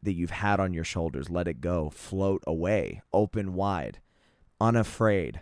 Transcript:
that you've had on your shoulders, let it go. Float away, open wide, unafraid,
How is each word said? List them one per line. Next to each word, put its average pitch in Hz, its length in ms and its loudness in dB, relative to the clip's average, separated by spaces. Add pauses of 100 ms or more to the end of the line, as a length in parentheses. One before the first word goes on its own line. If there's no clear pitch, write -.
that 101 100 0
you've 85 180 -2
had 101 280 2
on 95 140 0
your 82 100 -2
shoulders, 78 460 -4
let 87 180 -2
it 67 140 -4
go. 85 280 0
Float 95 580 -2
away, 82 540 0 (120)
open 101 400 2
wide, 90 460 -2 (600)
unafraid, 107 840 2